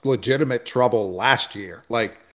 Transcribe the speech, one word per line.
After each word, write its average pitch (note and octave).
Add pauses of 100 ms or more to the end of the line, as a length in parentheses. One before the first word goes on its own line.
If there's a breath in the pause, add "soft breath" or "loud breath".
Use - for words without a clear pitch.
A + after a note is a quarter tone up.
legitimate C3
trouble A2+
last A#2+
year. F#2
Like, A2+ (180)